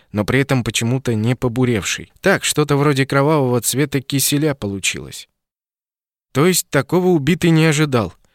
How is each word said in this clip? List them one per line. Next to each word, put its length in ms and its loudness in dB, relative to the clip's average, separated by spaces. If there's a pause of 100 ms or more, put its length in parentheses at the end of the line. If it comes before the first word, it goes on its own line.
(120)
но 120 0
при 160 0
этом 240 0
почему-то 500 -2
не 200 0
побуревшей. 840 -2
Так, 240 0
что-то 320 0
вроде 300 2
кровавого 540 2
цвета 400 -2
киселя 540 -2
получилось. 760 -8 (1040)
То 140 2
есть 220 0
такого 400 0
убитый 420 2
не 160 4
ожидал. 480 0 (200)